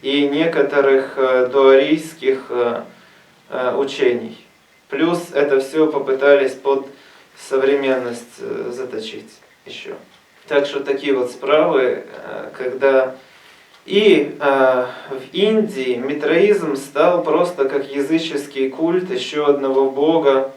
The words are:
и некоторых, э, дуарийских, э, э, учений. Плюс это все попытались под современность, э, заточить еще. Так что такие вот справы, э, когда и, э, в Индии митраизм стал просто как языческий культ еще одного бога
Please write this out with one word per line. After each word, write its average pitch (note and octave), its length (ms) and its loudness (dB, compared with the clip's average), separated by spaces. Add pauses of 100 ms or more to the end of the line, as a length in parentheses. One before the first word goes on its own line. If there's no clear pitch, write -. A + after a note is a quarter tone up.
и C#3+ 260 0
некоторых, C#3 880 2
э, B2+ 340 2
дуарийских, C3+ 960 4
э, A#2+ 320 -2 (680)
э, B2+ 260 -4
учений. B2 640 -2 (520)
Плюс E3 440 -2
это C#3 260 2
все D#3 280 0
попытались C3+ 680 2
под C#3 340 -2 (600)
современность, C3+ 920 -2
э, - 320 -8
заточить A#2 600 -10 (340)
еще. - 300 -16 (520)
Так C#3+ 180 0
что C#3 160 -6
такие C#3 320 -2
вот B2 180 -2
справы, C3 500 0
э, - 760 -6
когда C3 580 0 (720)
и, F#3+ 540 2
э, C3 460 2 (260)
в C3 240 -12
Индии F#3 600 0
митраизм D#3 800 0
стал E3 480 0
просто D#3 420 0
как C3+ 260 -4
языческий C#3+ 800 -2
культ E3+ 420 -2
еще D3 340 -4
одного C3+ 440 2
бога C#3 680 2